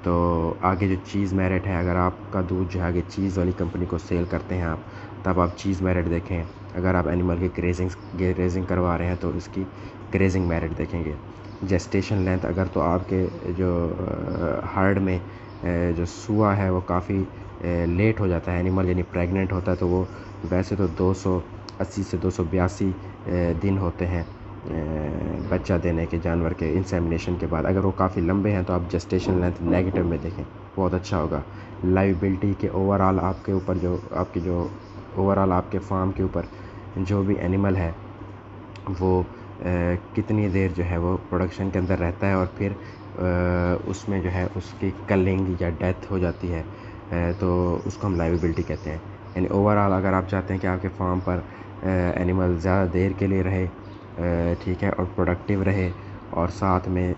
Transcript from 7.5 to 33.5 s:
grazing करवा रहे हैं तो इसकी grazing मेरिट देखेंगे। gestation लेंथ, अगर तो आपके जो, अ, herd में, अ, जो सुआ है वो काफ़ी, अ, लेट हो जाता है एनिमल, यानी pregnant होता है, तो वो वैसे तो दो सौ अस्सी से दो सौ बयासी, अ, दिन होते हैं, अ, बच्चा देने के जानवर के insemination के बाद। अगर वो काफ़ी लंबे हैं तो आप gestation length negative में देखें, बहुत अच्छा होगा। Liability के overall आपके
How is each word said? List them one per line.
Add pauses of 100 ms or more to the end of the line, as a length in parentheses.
grazing
करवा
रहे
हैं
तो
इसकी (460)
grazing
मेरिट
देखेंगे। (500)
gestation
लेंथ,
अगर
तो
आपके
जो,
अ,
herd
में,
अ, (420)
जो
सुआ
है
वो
काफ़ी,
अ, (380)
लेट
हो
जाता
है
एनिमल,
यानी
pregnant
होता
है,
तो
वो (360)
वैसे
तो
दो
सौ (380)
अस्सी
से
दो
सौ
बयासी,
अ, (380)
दिन
होते
हैं,
अ,
बच्चा
देने
के
जानवर
के
insemination
के
बाद।
अगर
वो
काफ़ी
लंबे
हैं
तो
आप
gestation
length
negative
में
देखें, (320)
बहुत
अच्छा
होगा। (420)
Liability
के
overall
आपके